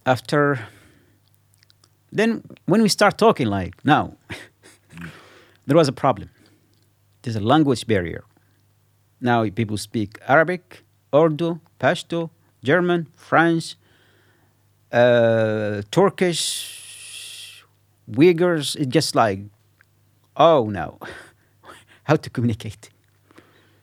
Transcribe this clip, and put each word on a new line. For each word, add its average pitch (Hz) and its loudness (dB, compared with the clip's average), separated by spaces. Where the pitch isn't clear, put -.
after, 143 0
then 208 -2
when 208 4
we 208 4
start 202 2
talking, 202 2
like, 98 -4
now, 120 2
<laughs> - -20
there 143 2
was 160 4
a 135 -4
problem. 98 -4
There's 113 -8
a 104 -4
language 135 2
barrier. 87 -4
Now 117 0
people 107 -6
speak 104 -8
Arabic, 160 -2
Urdu, 165 2
Pashto, 165 -2
German, 175 0
French, 165 0
uh, 113 2
Turkish, - -4
Uyghurs. 165 2
It's 147 -4
just 135 -2
like, 107 0
oh 143 4
no, 85 -8
<laughs> - -20
how - 2
to - -8
communicate? - -6